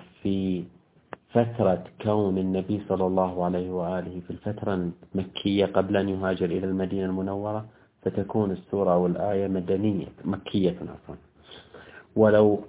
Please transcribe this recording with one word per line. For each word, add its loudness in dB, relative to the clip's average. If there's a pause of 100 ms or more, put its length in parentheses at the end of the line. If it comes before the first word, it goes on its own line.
(220)
في 0 (640)
فترة 2 (180)
كون 2
النبي -2
صلى 0
الله 0
عليه -2
وآله -4
في -14
الفترة -4 (240)
المكية 0
قبل 0
أن 2
يهاجر -2
إلى -2
المدينة -2
المنورة، -4 (360)
فتكون -2
السورة 0
أو 4
الآية 0
مدنية، -2 (180)
مكية 0
عفوًا. -12 (1000)
ولو 6